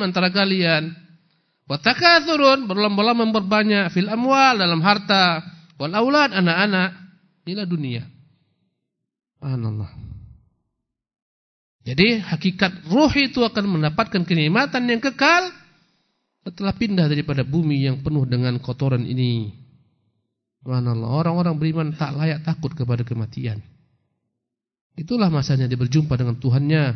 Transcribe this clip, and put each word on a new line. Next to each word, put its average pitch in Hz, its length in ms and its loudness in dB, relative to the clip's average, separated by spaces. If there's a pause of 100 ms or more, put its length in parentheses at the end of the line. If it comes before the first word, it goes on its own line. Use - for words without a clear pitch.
antara 180 240 0
kalian. 180 640 0 (720)
Wa 143 160 -6
takathurun, 285 880 2
berlomba-lomba 208 580 0
memperbanyak, 208 640 0
fil 185 200 -2
amwal, 254 500 2
dalam 170 240 0
harta, 196 560 2 (400)
wal 160 140 -4
aulad, 254 420 2
anak-anak. 185 540 2 (580)
Inilah 196 160 -8
dunia. 143 380 -4 (1400)
Subhanallah. 113 480 -6 (1900)
Jadi 185 400 2
hakikat 180 640 -2
ruh 254 320 4
itu 254 240 0
akan 208 320 0
mendapatkan 165 480 0
kenikmatan 220 640 2
yang 226 160 0
kekal 330 480 2 (960)
setelah 196 240 -4
pindah 190 400 0
daripada 143 320 -2
bumi 143 400 0
yang 131 160 -2
penuh 143 240 -2
dengan 123 400 0
kotoran 127 400 -2
ini. 117 480 -2 (1120)
Subhanallah, 120 480 -2
orang-orang 165 480 0
beriman 156 320 -2
tak 143 240 -6
layak 156 320 -2
takut 160 240 -4
kepada 120 320 -4
kematian. 113 560 -6 (1400)
Itulah 202 320 0
masanya 135 400 0
dia 127 80 -2
berjumpa 131 400 0
dengan 120 240 -2
Tuhannya, 143 440 2 (120)